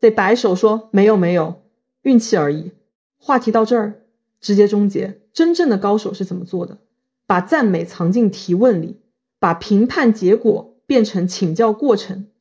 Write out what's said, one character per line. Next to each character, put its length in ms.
得 100
摆 240
手 220
说 360
：“没 120
有， 120
没 180
有， 280
运 160
气 180
而 160
已。” 200
话 200
题 140
到 120
这 120
儿， 280
直 140
接 120
终 220
结。 320
真 200
正 160
的 80
高 220
手 160
是 100
怎 100
么 100
做 200
的？ 140
把 140
赞 260
美 180
藏 260
进 200
提 240
问 280
里， 180
把 160
评 320
判 260
结 240
果 500
变 180
成 240
请 260
教 180
过 240
程。 300